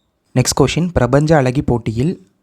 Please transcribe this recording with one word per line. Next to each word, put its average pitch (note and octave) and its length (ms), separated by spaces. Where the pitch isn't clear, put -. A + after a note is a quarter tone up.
நெக்ஸ்ட் - 220
கொஸ்டின், D#3 360
பிரபஞ்ச C#3 400
அழகி C3 340
போட்டியில் A#2+ 440